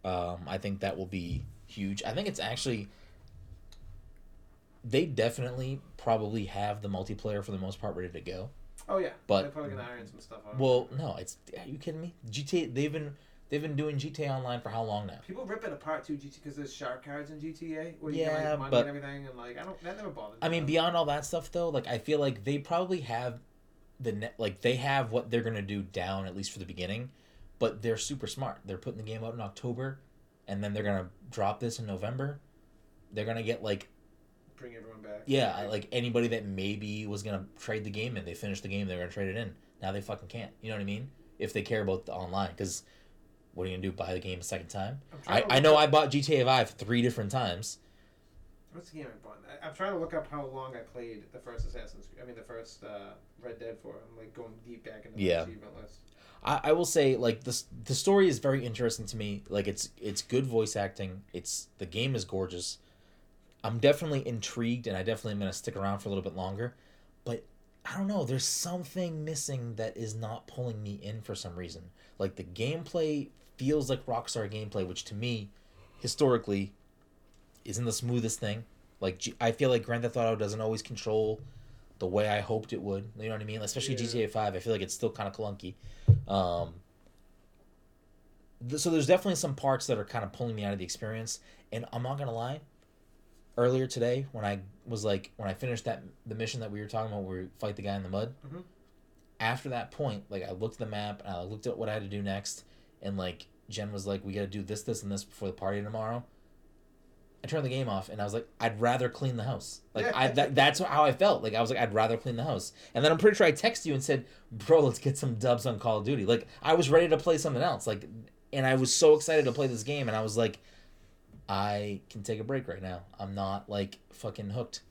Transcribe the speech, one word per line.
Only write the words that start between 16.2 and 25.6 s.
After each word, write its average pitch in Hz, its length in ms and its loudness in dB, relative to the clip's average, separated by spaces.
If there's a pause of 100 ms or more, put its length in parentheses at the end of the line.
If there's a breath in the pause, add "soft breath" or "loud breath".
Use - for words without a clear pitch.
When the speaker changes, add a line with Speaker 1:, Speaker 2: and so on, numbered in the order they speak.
Speaker 2:
T - 100 -20
A, - 40 -20
'cause 143 120 -12
there's 139 160 -10
shark 127 320 -8
cards 143 260 -10
in 151 80 -14
G 156 140 -8
T 160 240 -8
A 160 240 -8
where 156 120 -6
you 160 80 -2
Speaker 1:
Yeah, 156 100 2
Speaker 2:
can, 156 200 0
like, 151 80 2
money 135 120 -4
Speaker 1:
but 120 160 6
Speaker 2:
and - 20 -4
everything, 139 380 -8
and, 127 100 -14
like, 120 220 -12
I 170 60 -12
don't, 190 180 -12
that 180 140 -8
never 208 120 -10
bothered - 320 -12
me, 165 60 0
Speaker 1:
I - 20 2
mean, 165 140 2
Speaker 2:
though. 139 60 0
Speaker 1:
beyond 165 280 4
all 170 80 4
that 147 220 0
stuff, - 260 -4
though, 170 160 0
like, 135 180 0
I 120 120 -2
feel 151 200 2
like 127 260 0
they 143 140 2
probably 175 440 0
have 120 380 -4 (600)
the 117 120 0
ne-, 107 260 -4
like, 104 240 -2
they 123 140 4
have 131 360 2
what 117 180 0
they're 117 120 2
gonna 110 180 -2